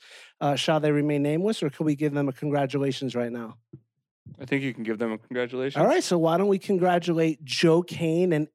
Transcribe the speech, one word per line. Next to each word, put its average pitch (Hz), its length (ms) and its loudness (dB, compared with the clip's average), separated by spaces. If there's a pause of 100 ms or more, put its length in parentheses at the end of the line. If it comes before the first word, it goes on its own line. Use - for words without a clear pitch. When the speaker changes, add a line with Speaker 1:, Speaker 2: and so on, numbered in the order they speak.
(400)
Speaker 1:
Uh, 143 160 0
shall 156 240 2
they 151 120 2
remain 147 300 2
nameless 170 400 0
or 147 80 -2
could 156 160 -4
we 147 80 2
give 143 200 -2
them 143 140 0
a 135 40 -4
congratulations 139 800 -2
right 120 180 -2
now? 113 240 -10 (840)
Speaker 2:
I 135 60 -14
think 139 160 -2
you 135 100 -4
can 113 120 -10
give 107 140 -4
them 113 140 -2
a 110 60 -6
congratulations. 127 600 -4
Speaker 1:
All 185 60 6
right, 330 160 2
so 180 160 0
why 160 200 2
don't 202 100 2
we 196 100 2
congratulate 170 840 0
Joe 165 380 4
Kane 170 500 0
and 151 220 0